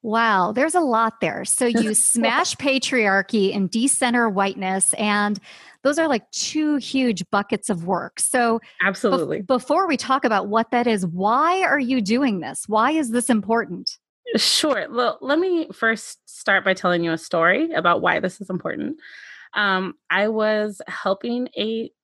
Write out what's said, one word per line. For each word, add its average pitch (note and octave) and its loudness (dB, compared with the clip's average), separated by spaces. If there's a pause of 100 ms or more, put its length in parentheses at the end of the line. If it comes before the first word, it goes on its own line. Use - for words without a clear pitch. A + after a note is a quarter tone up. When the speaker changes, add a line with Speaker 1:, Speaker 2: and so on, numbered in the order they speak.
Speaker 1:
Wow, G#3+ 2
there's C#4+ 0
a F4+ 4
lot A3+ 0
there. - -4
So - 0
you A3+ 2
Speaker 2:
<laughs> - -
Speaker 1:
smash A#3 2
patriarchy G#3+ 0
and F#3+ 0
decenter A#3+ 2
whiteness, G3 -2
and G#3 0 (420)
those C#4+ 2
are, D#4+ 2
like, A#3+ -2
two D4+ -2
huge B3 0
buckets G#3 -2
of E3+ -4
work. F3 -4
So A#3 0 (220)
Speaker 2:
Absolutely. F3+ 0
Speaker 1:
bef-, F3+ -12
before D4 0
we D4 2
talk C4+ -2
about G3+ 0
what A3+ 0
that A#3+ 2
is, G3+ 0
why A#3+ 0
are D4 2
you B3+ 0
doing G#3+ 0
this? - -8
Why G#3+ 2
is D4+ -2
this A#3+ -2
important? G#3 -2 (380)
Speaker 2:
Sure. A3+ 0
Well, A#3+ -2
let C#4+ 0
me F4+ 0
first - -2 (100)
start G3 0
by F#3+ 2
telling F3 0
you E3 0
a E3 -2
story F#3+ 2
about F3 2
why D#3+ 2
this F#3 -6
is F#3+ -12
important. - -6 (560)
Um, F#3+ 0 (160)
I G3+ 2
was G#3+ -2
helping A#3+ -4 (100)
a A3+ -4 (140)